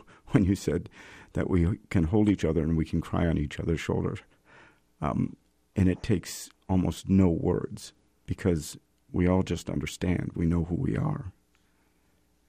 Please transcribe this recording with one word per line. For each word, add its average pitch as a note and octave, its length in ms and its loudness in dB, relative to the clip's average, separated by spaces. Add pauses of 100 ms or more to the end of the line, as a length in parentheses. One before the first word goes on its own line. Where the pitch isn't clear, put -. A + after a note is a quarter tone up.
(320)
when A2+ 120 4
you F#2+ 120 4
said - 340 -2 (440)
that - 160 -2
we F2 280 2 (120)
can E2 160 2
hold G#2 220 2
each G2 160 2
other D#2+ 200 2
and E2 120 0
we D#2+ 100 0
can E2 160 -2
cry E2+ 260 0
on D#2+ 100 2
each D2+ 220 -4
other's E2 200 -2
shoulder, F2+ 380 -4 (840)
um, D#2 340 -2 (400)
and F#2 120 4
it F2 140 0
takes - 480 -4 (180)
almost F2+ 400 -2
no F#2+ 220 6
words - 640 -2 (320)
because - 520 -2 (340)
we F2+ 160 2
all F#2 160 4
just F2 260 -6
understand. - 640 -4
We E2+ 120 -2
know E2 200 2
who F2 100 -4
we - 220 -2
are. - 340 -4 (1160)